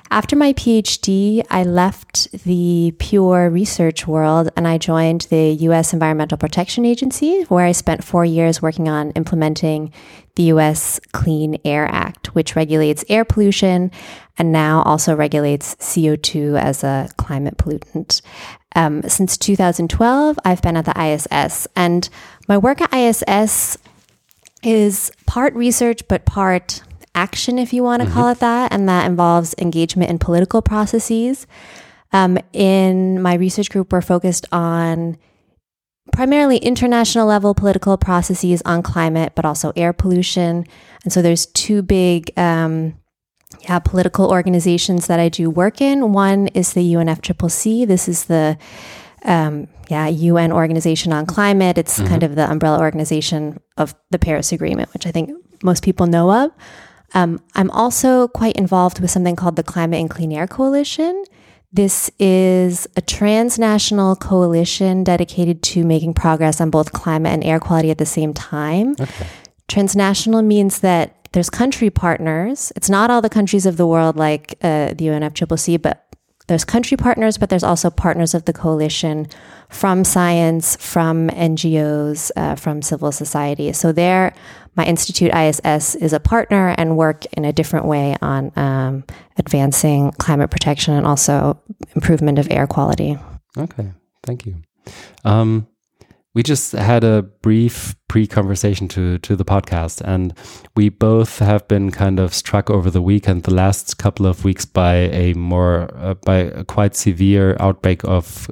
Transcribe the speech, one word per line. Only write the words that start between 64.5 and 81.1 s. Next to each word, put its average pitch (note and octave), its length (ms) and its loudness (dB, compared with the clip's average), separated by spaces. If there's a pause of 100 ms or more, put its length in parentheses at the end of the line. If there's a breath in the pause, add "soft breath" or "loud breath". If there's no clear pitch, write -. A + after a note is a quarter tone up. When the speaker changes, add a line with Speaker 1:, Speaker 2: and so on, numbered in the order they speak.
Speaker 1:
dedicated F3 600 0
to E3+ 200 0
making E3 320 0
progress D#3+ 440 2
on D#3+ 120 0
both D#3 200 0
climate D#3+ 400 -2
and D#3 120 -2
air D#3+ 160 0
quality D#3+ 320 0
at D#3 80 -2
the D#3 80 -2
same D#3 260 -4
time. D#3+ 680 -4
Speaker 2:
Okay. F2 280 -8 (400 loud breath)
Speaker 1:
Transnational G3+ 720 0
means G#3 380 2
that - 540 -2
there's F3 180 0
country A#3 400 0
partners. E3+ 840 -2
It's - 140 -6
not G#3 220 2
all A#3+ 100 2
the G#3+ 80 0
countries G3+ 380 2
of E3+ 100 0
the F3 80 4
world E3 320 2
like, D3+ 460 -2
uh, D3+ 320 0
the D#3+ 100 -4
U D#3 80 0
N D3+ 80 -2
F D3+ 160 -6
C F3 120 -2
C E3 80 0
C, E3+ 200 0
but - 300 -4 (400)
there's E3 180 0
country A#3+ 320 0
partners, A3 400 0
but G3+ 120 -2
there's F3 140 0
also F3 260 2
partners E3 440 -2
of E3 120 -2
the E3 80 -2
coalition D#3 720 -2 (420 loud breath)
from F#3+ 340 0
science, E3+ 720 2
from E3 560 0